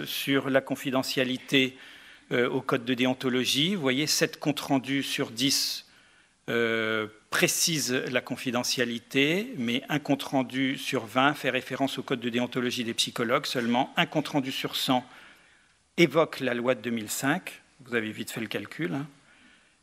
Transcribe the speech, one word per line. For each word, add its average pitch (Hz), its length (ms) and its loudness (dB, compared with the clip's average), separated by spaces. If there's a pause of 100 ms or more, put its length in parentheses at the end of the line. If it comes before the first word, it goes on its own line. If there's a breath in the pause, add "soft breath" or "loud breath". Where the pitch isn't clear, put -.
sur 139 460 0
la 135 100 6
confidentialité, 131 1160 0 (540 loud breath)
euh, 127 160 4
au 139 140 -2
code 123 240 0
de 127 80 2
déontologie. 127 800 2
Vous 180 80 -2
voyez, 135 260 2
sept - 320 0
comptes 143 180 0
rendus 135 440 0
sur - 280 -4
dix, 131 560 0 (640 soft breath)
euh, 113 580 0 (220)
précisent 156 640 2 (180)
la 123 120 0
confidentialité, 131 1400 0
mais 120 320 -2
un 151 80 2
compte 139 240 0
rendu 131 560 0
sur 127 260 -4
vingt 131 300 2
fait 143 160 -2
référence 131 480 -2
au 123 40 -8
code 127 180 -2
de 120 100 -2
déontologie 123 520 -2
des 113 120 -4
psychologues. 127 500 0
Seulement 120 540 0
un 170 80 4
compte 147 220 -2
rendu 135 240 0
sur - 220 -6
cent 127 300 2 (960 loud breath)
évoque 160 420 4
la 123 140 0
loi 120 200 2
de 123 60 -8
deux 117 100 -4
mille 110 200 -4
cinq. - 500 -2 (240)
Vous 120 100 -10
avez 110 160 0
vite 107 200 -8
fait - 100 -6
le 113 60 -4
calcul, 135 480 -6
hein. 143 120 -4 (760 soft breath)